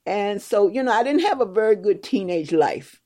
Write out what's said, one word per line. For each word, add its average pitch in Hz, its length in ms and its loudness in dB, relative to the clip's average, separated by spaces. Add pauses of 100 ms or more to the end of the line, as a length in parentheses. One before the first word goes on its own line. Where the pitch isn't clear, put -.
And 202 360 -4
so, 202 260 2
you 240 160 -2
know, 254 80 0
I 269 120 2
didn't 294 240 0
have 392 120 0
a 240 60 2
very 214 300 2
good 190 280 -2
teenage 175 480 -2
life. 139 540 0